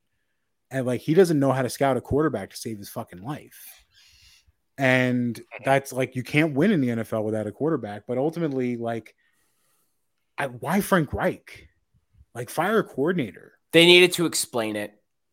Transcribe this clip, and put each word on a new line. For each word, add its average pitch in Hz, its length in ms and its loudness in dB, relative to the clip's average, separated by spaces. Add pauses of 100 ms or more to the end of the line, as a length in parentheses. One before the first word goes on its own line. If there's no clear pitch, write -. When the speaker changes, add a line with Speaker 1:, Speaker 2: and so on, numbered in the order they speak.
(720)
Speaker 1:
And, 127 160 -4
like, 120 140 -2
he 151 140 -2
doesn't 170 260 6
know 135 100 2
how 131 120 0
to 120 80 -2
scout 135 260 0
a 117 40 -2
quarterback 127 500 -2
to - 60 -20
save 113 220 -12
his 101 120 -16
fucking 92 320 -12
life. - 600 -16 (960)
And 127 560 0
Speaker 2:
Mm-hmm. 113 300 -18
Speaker 1:
that's, 135 280 0
like, 127 240 -6
you 127 60 -6
can't 151 320 -2
win 165 160 2
in 180 100 2
the 123 100 0
N 113 80 -4
F 110 140 -8
L 110 120 -4
without 107 220 -4
a 104 60 -8
quarterback. 113 540 -6
But 123 120 -6
ultimately, 135 580 -4
like, 117 380 -8 (1200)
I, 139 80 -4
why 131 340 -4
Frank 175 320 0
Reich? - 560 -6 (680)
Like, 120 160 -12
fire 202 280 -2
a 185 60 0
coordinator. 143 720 -6 (140)
Speaker 3:
They 170 140 8
needed 175 280 8
to 170 120 0
explain 110 500 -4
it. 104 180 -10 (380)